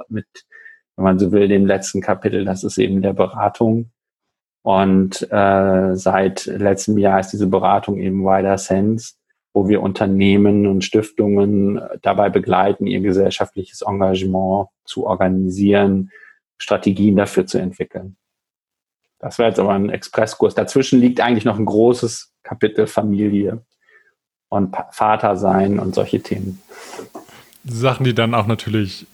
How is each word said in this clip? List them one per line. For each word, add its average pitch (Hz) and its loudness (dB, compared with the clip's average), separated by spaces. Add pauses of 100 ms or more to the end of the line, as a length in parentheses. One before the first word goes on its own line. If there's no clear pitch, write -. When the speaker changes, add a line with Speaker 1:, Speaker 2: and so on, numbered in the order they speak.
(100)
Speaker 1:
mit, 107 -10 (720)
wenn 98 -2
man 92 4
so 95 2
will, 101 4
dem 98 4
letzten 95 -2
Kapitel, 101 -2
das 95 -4
ist - -4
eben 98 0
der 95 0
Beratung. 110 -2 (720)
Und, 95 0
äh, 98 2
seit 95 -2
letztem 101 0
Jahr 98 4
ist 95 -6
diese 101 -2
Beratung 95 0
eben 95 -2
Wider 95 2
Sense, 104 -2 (380)
wo 98 0
wir 101 2
Unternehmen 101 2
und 95 0
Stiftungen 101 0 (220)
dabei 101 0
begleiten, 98 0
ihr 98 -2
gesellschaftliches 95 -2
Engagement 95 -2 (160)
zu - -8
organisieren, 98 0 (480)
Strategien 101 0
dafür 95 0
zu - -4
entwickeln. - -10 (1000)
Das - -8
wäre 117 4
jetzt 98 0
aber 98 2
ein 98 0
Expresskurs. - -2
Dazwischen 131 2
liegt 123 2
eigentlich 113 0
noch 107 0
ein 110 -2
großes 113 2
Kapitel 107 -2
Familie 101 -2 (840)
und 98 -2
Pa-, 95 -8
Vater 107 0
sein 98 0
und 95 -4
solche - -2
Themen. 98 -8 (1080)
Speaker 2:
Sachen, 127 -2
die 123 2
dann 113 0
auch 107 0
natürlich 107 -4